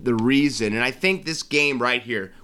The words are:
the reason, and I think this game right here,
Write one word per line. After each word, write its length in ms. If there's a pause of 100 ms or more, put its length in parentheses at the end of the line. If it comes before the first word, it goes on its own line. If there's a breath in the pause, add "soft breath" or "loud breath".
the 140
reason, 580
and 100
I 60
think 340
this 200
game 360
right 220
here, 320 (100)